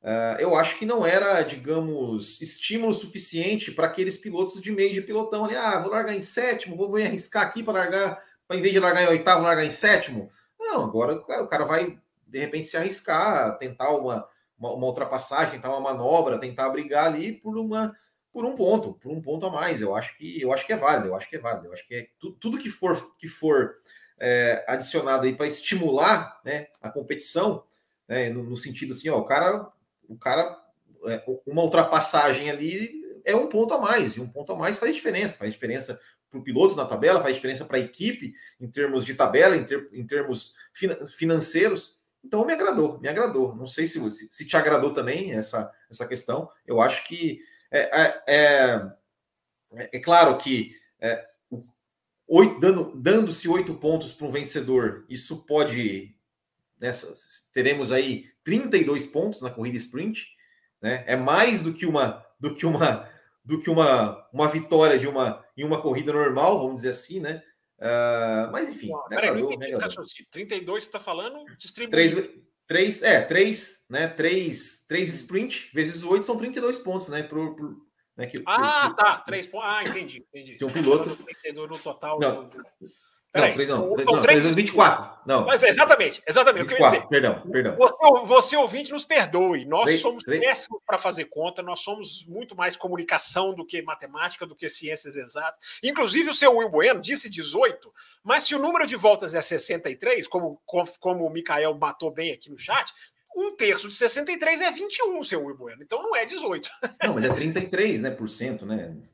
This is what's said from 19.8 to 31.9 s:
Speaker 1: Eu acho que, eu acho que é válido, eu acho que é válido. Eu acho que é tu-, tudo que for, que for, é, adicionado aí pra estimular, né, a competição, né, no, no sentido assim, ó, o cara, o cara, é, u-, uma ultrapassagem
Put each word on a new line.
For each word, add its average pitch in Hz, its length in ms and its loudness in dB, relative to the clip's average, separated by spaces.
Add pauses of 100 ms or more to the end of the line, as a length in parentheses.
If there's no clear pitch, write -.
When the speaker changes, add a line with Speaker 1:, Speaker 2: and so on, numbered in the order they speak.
Speaker 1:
Eu 101 140 -2
acho 117 240 -6
que, 160 220 -10
eu 131 120 0
acho 135 140 -2
que 214 60 -2
é - 40 -2
válido, 131 320 2
eu 92 60 -4
acho - 160 -10
que 156 60 -12
é - 40 -10
válido. 110 280 -8
Eu 87 40 -16
acho - 140 -18
que 120 80 -14
é 117 140 -10 (100)
tu-, 185 140 -14
tudo 226 260 -8
que - 120 -10
for, - 480 -4
que 160 100 -14
for, 143 480 2 (420)
é, 123 480 2
adicionado 135 600 0
aí 131 100 0
pra 151 100 -2
estimular, 170 1000 0
né, 143 220 -8 (140)
a 110 100 -12
competição, 151 720 -4 (460)
né, 123 220 -2
no, 123 120 -8
no 120 140 -10
sentido 131 360 -10
assim, 151 160 -8
ó, 151 100 0
o 110 60 -2
cara, 175 440 0 (400)
o 110 80 -18
cara, 170 420 -2 (480)
é, 113 200 -6
u-, 131 200 -6
uma 156 160 0
ultrapassagem 156 880 2